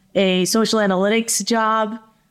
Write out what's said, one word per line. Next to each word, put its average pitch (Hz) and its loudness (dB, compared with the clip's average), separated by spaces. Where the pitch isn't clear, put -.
a 185 2
social 220 0
analytics 202 0
job, 220 -2